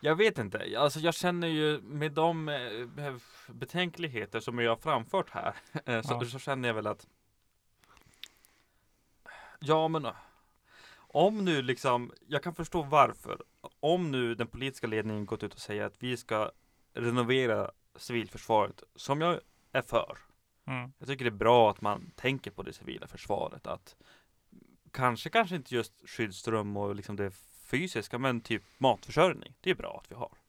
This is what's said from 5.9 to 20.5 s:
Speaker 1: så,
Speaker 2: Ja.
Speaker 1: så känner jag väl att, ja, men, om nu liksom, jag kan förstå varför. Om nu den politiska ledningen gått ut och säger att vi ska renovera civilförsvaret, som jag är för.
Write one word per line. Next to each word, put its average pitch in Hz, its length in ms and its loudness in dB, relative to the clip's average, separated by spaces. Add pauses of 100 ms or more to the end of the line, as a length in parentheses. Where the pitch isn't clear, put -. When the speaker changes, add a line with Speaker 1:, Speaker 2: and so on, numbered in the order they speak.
Speaker 1:
så, 135 200 -4
Speaker 2:
Ja. 123 40 -2
Speaker 1:
så 120 140 -10
känner 131 300 -2
jag 113 60 0
väl 107 120 -2
att, - 200 -6 (2500)
ja, 160 280 4
men, 156 200 0 (920)
om 196 480 2
nu 156 160 2
liksom, 123 500 0 (160)
jag 143 160 -2
kan 170 120 -6
förstå 165 260 -4
varför. 139 600 4 (380)
Om 170 320 2
nu 120 240 0
den 117 120 -4
politiska 131 400 -6
ledningen 107 380 -2
gått 107 180 -4
ut 101 100 -8
och - 60 -20
säger 104 260 -6
att 104 140 -8
vi 123 180 -4
ska 107 340 -2 (420)
renovera 120 800 2 (240)
civilförsvaret, 107 880 0 (120)
som 143 260 -2
jag 170 180 2 (320)
är 131 100 0
för. - 360 0 (500)